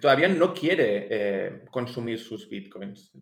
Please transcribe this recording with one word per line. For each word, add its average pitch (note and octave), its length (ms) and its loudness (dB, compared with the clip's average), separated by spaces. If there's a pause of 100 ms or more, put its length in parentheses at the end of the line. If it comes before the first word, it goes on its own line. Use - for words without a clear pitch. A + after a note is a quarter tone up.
todavía D3 280 6
no F3 260 2
quiere, A2 560 0
eh, G2+ 600 -4
consumir A#2 480 -6
sus - 280 -14
bitcoins, G2 640 -14 (120)